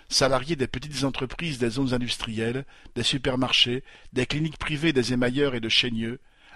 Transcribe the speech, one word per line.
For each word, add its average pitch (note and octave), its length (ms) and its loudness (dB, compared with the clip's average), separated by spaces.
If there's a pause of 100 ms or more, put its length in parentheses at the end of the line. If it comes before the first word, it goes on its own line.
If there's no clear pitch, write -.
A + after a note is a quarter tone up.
Salariés C3+ 460 2
des C3 120 0
petites C3+ 360 -6
entreprises C3+ 560 -4
des A#2+ 100 2
zones B2+ 240 0
industrielles, A#2 720 -2 (300)
des A#2+ 80 0
supermarchés, B2+ 800 2 (300)
des B2+ 120 2
cliniques D#3 320 -2
privées D#3 360 0
des B2 200 2
émailleurs B2+ 420 2
et A#2+ 40 -2
de A2 100 -2
chaigneux, A#2 500 0 (360)